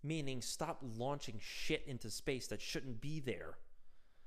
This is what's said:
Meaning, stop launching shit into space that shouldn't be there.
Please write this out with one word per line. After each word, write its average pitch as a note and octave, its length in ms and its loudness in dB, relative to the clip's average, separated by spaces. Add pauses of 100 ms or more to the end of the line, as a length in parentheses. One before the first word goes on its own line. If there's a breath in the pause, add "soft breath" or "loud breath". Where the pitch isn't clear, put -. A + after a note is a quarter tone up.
Meaning, C#3 400 2
stop - 400 0
launching B2 580 0
shit - 460 4
into A#2+ 240 -2
space C3 380 0
that - 140 0
shouldn't - 400 0
be D3+ 180 0
there. F2+ 380 -2 (680 soft breath)